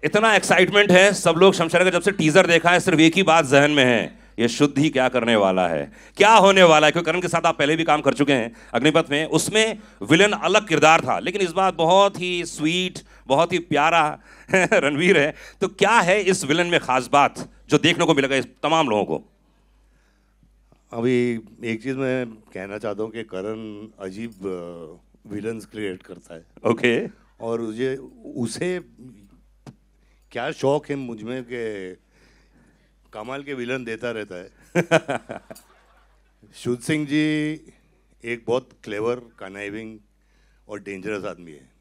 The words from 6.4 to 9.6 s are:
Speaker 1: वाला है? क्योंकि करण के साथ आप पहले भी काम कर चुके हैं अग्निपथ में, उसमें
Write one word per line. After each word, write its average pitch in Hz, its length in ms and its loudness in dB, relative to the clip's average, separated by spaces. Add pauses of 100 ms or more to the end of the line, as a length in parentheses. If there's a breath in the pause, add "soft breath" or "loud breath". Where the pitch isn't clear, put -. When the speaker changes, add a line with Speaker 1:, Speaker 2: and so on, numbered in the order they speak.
Speaker 1:
वाला 151 240 6
है? 147 40 4
क्योंकि 160 200 -4
करण 180 100 -4
के 185 60 -6
साथ 165 180 -2
आप 165 120 0
पहले 151 180 0
भी 165 80 -4
काम 147 180 0
कर 135 120 0
चुके 139 200 0
हैं 113 220 -2 (180 loud breath)
अग्निपथ 147 380 2
में, 147 140 -2
उसमें 208 540 -2 (240 loud breath)